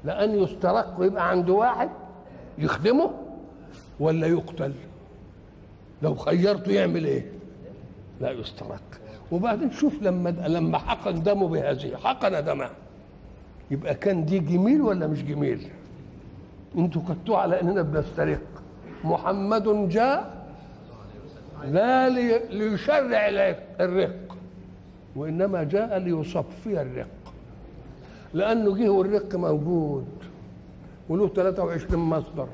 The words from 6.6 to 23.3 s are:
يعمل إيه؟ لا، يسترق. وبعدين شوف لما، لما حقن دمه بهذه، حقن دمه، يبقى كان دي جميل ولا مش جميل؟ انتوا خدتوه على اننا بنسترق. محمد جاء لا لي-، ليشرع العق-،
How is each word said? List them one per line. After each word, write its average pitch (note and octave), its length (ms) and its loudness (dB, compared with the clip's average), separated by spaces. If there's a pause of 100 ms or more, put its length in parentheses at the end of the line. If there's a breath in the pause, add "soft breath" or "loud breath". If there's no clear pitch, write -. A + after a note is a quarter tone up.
يعمل F3 340 2
إيه؟ C3+ 200 0 (960)
لا، B2+ 100 -2
يسترق. A2 500 -10 (500 loud breath)
وبعدين G#3+ 400 0
شوف - 300 2
لما، F3+ 280 2
لما E3 480 0
حقن F3 460 -2
دمه G3 240 4
بهذه، C#3 480 -2
حقن F#3+ 500 0
دمه، C#3 240 -2 (1040)
يبقى C#3+ 240 -2
كان F#3 300 2
دي F#3 140 2
جميل F#3 420 4
ولا F#3 260 2
مش D3 160 -2
جميل؟ C#3 440 -2 (1080)
انتوا E3+ 300 2
خدتوه F#3+ 300 0
على F3+ 240 2
اننا F3+ 200 2
بنسترق. D3+ 600 0 (640)
محمد G3 840 2
جاء B3 580 0 (1160)
لا A#3+ 460 6
لي-، A#3+ 400 4
ليشرع G#3+ 800 2
العق-، G3 520 0